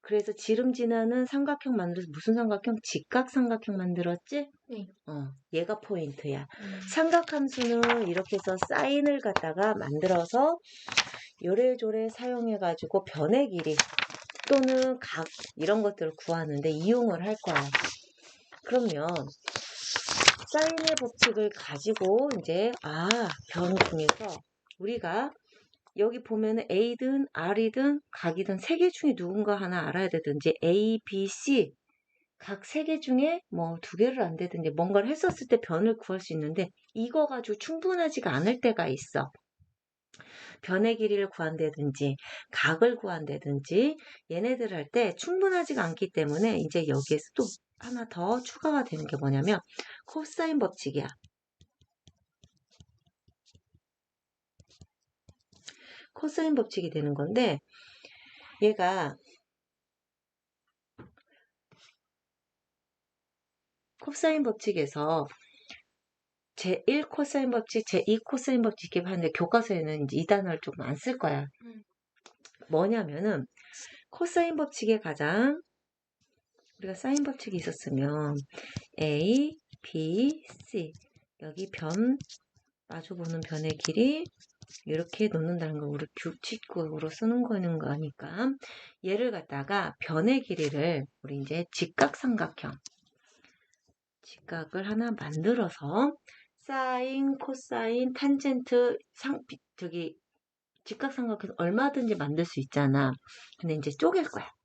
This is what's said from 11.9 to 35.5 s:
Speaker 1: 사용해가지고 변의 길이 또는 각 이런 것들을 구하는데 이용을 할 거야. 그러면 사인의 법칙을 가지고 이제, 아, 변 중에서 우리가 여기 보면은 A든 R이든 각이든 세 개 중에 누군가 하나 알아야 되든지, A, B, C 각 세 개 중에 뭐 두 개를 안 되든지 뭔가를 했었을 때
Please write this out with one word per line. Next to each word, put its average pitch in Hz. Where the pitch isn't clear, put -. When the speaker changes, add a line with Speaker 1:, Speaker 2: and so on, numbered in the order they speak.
Speaker 1:
사용해가지고 214
변의 208
길이 156
또는 262
각 -
이런 202
것들을 202
구하는데 156
이용을 185
할 214
거야. 147
그러면 180
사인의 320
법칙을 214
가지고 208
이제, 190
아, 160
변 175
중에서 165
우리가 202
여기 233
보면은 220
A든 240
R이든 226
각이든 185
세 330
개 359
중에 294
누군가 202
하나 180
알아야 185
되든지, 151
A, 214
B, 196
C 214
각 202
세 311
개 311
중에 294
뭐 165
두 -
개를 247
안 165
되든지 170
뭔가를 196
했었을 311
때 233